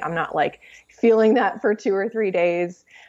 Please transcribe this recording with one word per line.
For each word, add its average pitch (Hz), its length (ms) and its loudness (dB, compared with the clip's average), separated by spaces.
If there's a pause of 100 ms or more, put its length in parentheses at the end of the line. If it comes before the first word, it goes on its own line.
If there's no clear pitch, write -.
I'm 165 100 -6
not, 160 220 -6
like, 147 240 -4 (280)
feeling 220 460 4
that 208 260 0
for 214 140 0
two 262 220 -2
or 196 120 -2
three 220 220 -2
days." 175 540 -2 (240)